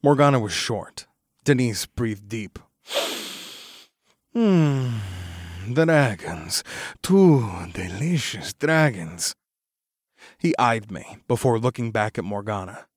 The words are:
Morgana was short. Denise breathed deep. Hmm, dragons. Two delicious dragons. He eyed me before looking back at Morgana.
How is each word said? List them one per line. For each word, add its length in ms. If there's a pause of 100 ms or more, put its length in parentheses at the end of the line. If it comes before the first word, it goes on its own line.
Morgana 380
was 140
short. 540 (360)
Denise 420
breathed 440
deep. 280 (1700)
Hmm, 680 (760)
dragons. 880 (400)
Two 720
delicious 800
dragons. 840 (1000)
He 200
eyed 320
me 280 (100)
before 320
looking 320
back 260
at 60
Morgana. 720